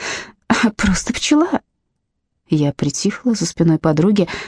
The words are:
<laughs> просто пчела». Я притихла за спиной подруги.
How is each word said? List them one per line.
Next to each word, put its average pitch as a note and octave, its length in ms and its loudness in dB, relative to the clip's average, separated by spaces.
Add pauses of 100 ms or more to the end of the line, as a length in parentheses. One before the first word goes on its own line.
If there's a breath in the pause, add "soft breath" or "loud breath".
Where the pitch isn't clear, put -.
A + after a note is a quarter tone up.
(480 loud breath)
<laughs> - 280 0
просто G3 360 0
пчела». - 480 0 (920)
Я D3 220 2
притихла - 640 -2
за E3+ 120 -4
спиной E3 320 2
подруги. E3+ 500 2 (200 loud breath)